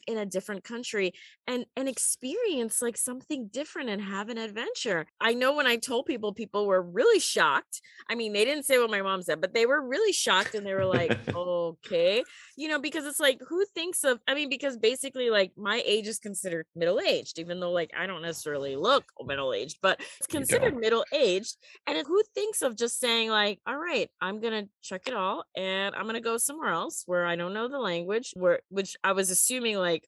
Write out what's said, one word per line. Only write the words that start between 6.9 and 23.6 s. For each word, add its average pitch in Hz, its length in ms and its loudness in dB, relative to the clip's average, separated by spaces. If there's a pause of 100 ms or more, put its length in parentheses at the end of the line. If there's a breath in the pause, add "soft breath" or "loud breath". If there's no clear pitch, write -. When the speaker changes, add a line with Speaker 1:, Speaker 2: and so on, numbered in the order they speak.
Speaker 1:
shocked. - 600 2 (300 loud breath)
I - 20 0
mean, 226 180 -4
they 208 140 4
didn't 285 200 0
say 269 120 6
what 233 140 4
my 202 100 0
mom 190 220 -2
said, 160 180 0
but 180 140 -2
they 226 100 6
were 285 160 4
really 320 320 2
shocked 202 400 2
and 202 140 -6
they 190 80 -2
were 190 100 2
like, 160 240 2
Speaker 2:
<laughs> - 260 -2
Speaker 1:
"Okay." 175 880 0 (340 loud breath)
You 294 100 -6
know, 302 120 0
because 285 280 -4
it's 285 120 -4
like, 269 300 4
who 370 240 0
thinks 339 300 -4
of, 254 240 2
I 277 80 2
mean, 294 140 -2
because 262 280 -4
basically, 247 540 0
like, 196 260 4
my 208 260 -2
age 208 240 2
is 220 120 -6
considered 185 560 -6
middle-aged, 180 640 0
even 175 200 -8
though, 175 120 -2
like, 170 260 0
I 170 80 -2
don't 180 160 -6
necessarily 147 540 -6
look 175 280 2 (220)
middle-aged, 135 560 -4
but 190 180 2 (200 loud breath)
it's - 80 -8
considered 320 380 2
Speaker 2:
You 440 80 4
don't. 240 80 -6
Speaker 1:
middle-aged. 226 760 2 (300 loud breath)
And 311 180 -2
who 370 160 4 (140)
thinks 427 260 -2
of 247 140 -2
just 233 240 -2
saying, 226 320 2
like, 208 340 2